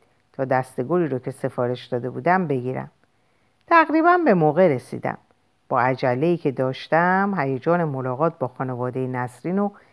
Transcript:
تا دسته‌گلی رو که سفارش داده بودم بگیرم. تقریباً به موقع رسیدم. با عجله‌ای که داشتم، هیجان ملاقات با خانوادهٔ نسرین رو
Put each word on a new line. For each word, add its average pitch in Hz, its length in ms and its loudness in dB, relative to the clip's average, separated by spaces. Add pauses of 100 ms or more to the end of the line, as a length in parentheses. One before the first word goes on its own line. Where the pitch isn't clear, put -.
(340)
تا 135 120 -4
دسته‌گلی 135 640 -2
رو 131 120 -2
که 131 120 -10
سفارش 123 540 -4
داده 127 240 -4
بودم 165 380 0
بگیرم. 135 440 -4 (760)
تقریباً 320 580 4
به 226 80 6
موقع 165 340 4
رسیدم. 123 500 -2 (520)
با 131 120 2
عجله‌ای 131 560 0
که 151 140 -2
داشتم، 175 840 0
هیجان 143 460 0
ملاقات 135 560 -2
با 127 80 -2
خانوادهٔ 127 600 -4
نسرین 127 500 -4
رو 202 140 0 (220)